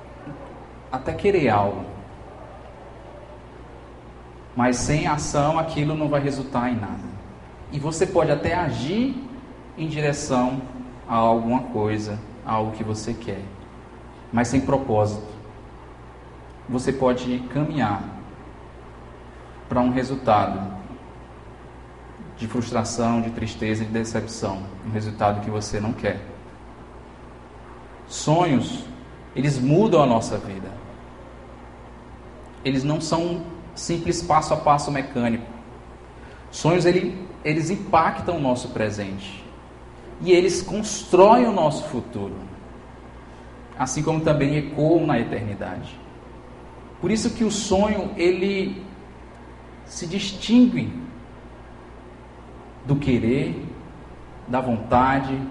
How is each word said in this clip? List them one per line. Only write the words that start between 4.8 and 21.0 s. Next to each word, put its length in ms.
ação 520
aquilo 360
não 140
vai 120
resultar 500
em 60
nada. 380
E 60
você 280
pode 240
até 240
agir 600
em 120
direção 760
a 100
alguma 480
coisa, 540
a 60
algo 200
que 120
você 280
quer, 300
mas 160
sem 140
propósito. 720
Você 240
pode 480
caminhar 500
para 120
um 100
resultado 840